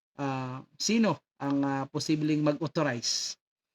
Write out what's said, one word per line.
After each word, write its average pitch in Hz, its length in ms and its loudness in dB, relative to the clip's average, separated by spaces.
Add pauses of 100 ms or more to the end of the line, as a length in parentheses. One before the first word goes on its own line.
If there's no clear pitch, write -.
(180)
ah, 131 420 -4 (140)
sino 208 480 2 (160)
ang, 139 240 0
ah, 139 300 0
posibleng 151 500 0
mag-authorize 147 960 -2 (380)